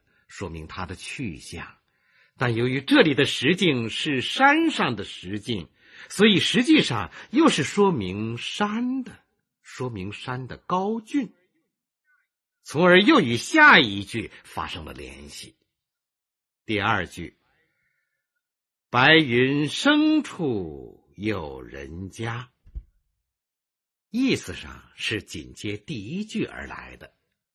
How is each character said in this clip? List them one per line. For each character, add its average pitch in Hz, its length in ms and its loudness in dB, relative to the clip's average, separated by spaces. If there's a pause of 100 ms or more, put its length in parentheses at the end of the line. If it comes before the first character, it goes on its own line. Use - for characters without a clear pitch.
(280)
说 - 220 -12
明 80 180 -12
它 92 180 -10
的 92 80 -12
去 92 440 -12
向。 - 400 -16 (600)
但 120 160 0
由 117 140 0
于 131 140 -2
这 277 200 6
里 156 140 6
的 143 80 4
石 135 320 0
径 135 340 0
是 139 300 -4
山 285 500 2
上 156 280 -2
的 95 80 -8
石 98 340 -10
径， 104 300 -8 (400)
所 208 180 4
以 190 140 6
实 240 240 2
际 311 180 6
上 98 300 -4 (180)
又 311 160 6
是 160 160 2
说 196 300 2
明 107 440 -4
山 240 680 -4
的， - 180 -20 (400)
说 - 260 -10
明 101 220 -8
山 127 340 -10
的 80 120 -14
高 196 420 -4
峻， 240 340 -6 (1300)
从 156 220 -2
而 180 180 8
又 247 200 6
与 120 160 0
下 294 420 6
一 101 240 -2
句 104 280 -8 (120)
发 - 240 -8
生 82 160 -10
了 71 100 -14
联 67 360 -16
系。 - 260 -18 (1120)
第 104 160 -2
二 98 260 0
句 - 300 -14 (1500)
，“白 135 240 8
云 139 540 2
生 302 520 2
处 80 920 -6
有 85 460 -4
人 71 480 -12
家”， 117 420 -10 (1600)
意 233 240 2
思 92 180 -10
上 67 420 -16
是 104 280 -6
紧 65 300 -14
接 104 240 -8
第 104 300 -12
一 190 180 -8
句 214 180 -6
而 - 240 -12
来 - 300 -16
的。 - 160 -20 (420)